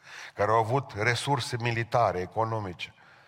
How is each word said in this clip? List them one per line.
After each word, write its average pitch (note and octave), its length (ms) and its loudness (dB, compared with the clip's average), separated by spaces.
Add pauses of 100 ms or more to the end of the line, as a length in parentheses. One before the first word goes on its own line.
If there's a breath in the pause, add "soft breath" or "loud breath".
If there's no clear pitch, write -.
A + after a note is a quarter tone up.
(340 loud breath)
care G2+ 160 2
au A2+ 80 6
avut A#2+ 340 2
resurse A#2+ 640 0
militare, A2+ 640 0
economice, G#2 760 -4 (340 loud breath)